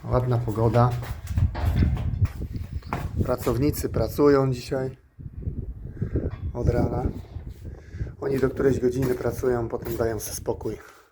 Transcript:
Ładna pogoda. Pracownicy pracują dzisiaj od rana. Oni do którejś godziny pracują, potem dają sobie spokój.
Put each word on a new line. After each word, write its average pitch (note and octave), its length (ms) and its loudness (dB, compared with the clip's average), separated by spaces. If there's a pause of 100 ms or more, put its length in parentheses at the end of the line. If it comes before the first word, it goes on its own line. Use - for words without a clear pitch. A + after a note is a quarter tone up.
Ładna B2 340 2
pogoda. A#2 520 4 (2250)
Pracownicy B2+ 680 0
pracują C3+ 640 4
dzisiaj C3 440 -4 (1600)
od B2 160 2
rana. A#2+ 340 2 (1200)
Oni C3+ 180 0
do B2+ 100 4
którejś C3 300 2
godziny B2+ 360 2
pracują, A#2+ 540 0
potem A#2 280 -4
dają A2+ 220 0
sobie - 160 -8
spokój. A2 420 -4 (340)